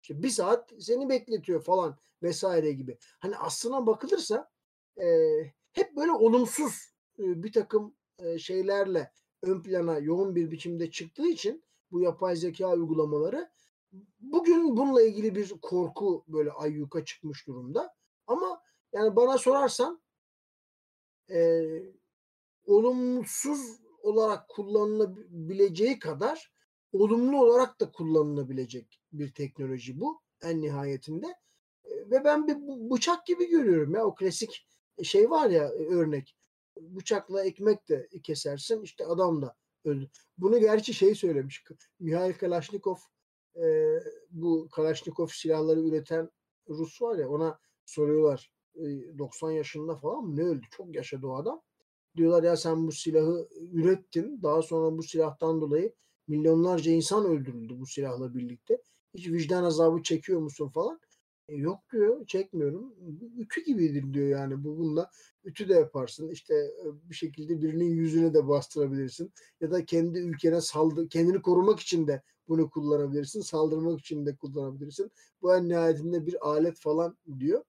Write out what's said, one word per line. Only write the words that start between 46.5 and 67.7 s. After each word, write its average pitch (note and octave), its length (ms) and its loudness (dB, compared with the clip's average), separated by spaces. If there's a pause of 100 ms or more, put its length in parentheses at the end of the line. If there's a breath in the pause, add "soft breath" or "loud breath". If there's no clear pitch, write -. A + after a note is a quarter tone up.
Rus D#3+ 320 -8
var A#3 160 -2
ya, C3+ 120 -4
ona D#3 300 -2 (260)
soruyorlar. D3+ 640 2 (240)
E, D#3+ 80 -12 (340)
doksan D3+ 340 -8
yaşında D#3 440 -6
falan F#3+ 280 -6
mı? D#3+ 120 -6
Ne D#3 80 -2
öldü? D3 280 -2
Çok F3 240 -16
yaşadı C3 320 -8
o C3 80 -6
adam. A3 260 -6 (540)
Diyorlar, E3 280 6
"Ya E3+ 140 4
sen E3 300 0
bu D#3 40 -4
silahı D#3+ 580 0 (240)
ürettin. F#3+ 720 0
Daha D3+ 180 2
sonra D#3+ 360 0
bu D#3+ 60 -8
silahtan D#3+ 580 0
dolayı D#3 320 0 (340)
milyonlarca E3 640 2
insan F#3+ 340 2
öldürüldü B2+ 540 -4
bu C3 60 -12
silahla B2+ 480 -8
birlikte. B2 480 -4 (320)
Hiç F3+ 140 -12
vicdan E3+ 360 0
azabı E3 400 4
çekiyor E3 360 -2
musun?" D3 300 -6
falan. A3+ 300 -4 (480)
E, D3+ 80 -14
"Yok," D#3+ 240 -4 (120)
diyor, A3+ 360 2
"çekmiyorum. F#3+ 680 -4
Bu F#3+ 440 -14
ütü A3 200 -8
gibidir," D3+ 520 0
diyor C#3+ 140 0
yani. C#3 360 -2
"Bu, D3+ 140 -8
bununla E3 340 -2 (320 soft breath)
ütü F#3+ 260 -10
de F#3+ 40 6
yaparsın. D#3 560 2
İşte, D3+ 260 -4
e, D3+ 540 -4
bir D#3+ 60 -16
şekilde D#3 460 -6
birinin E3 280 0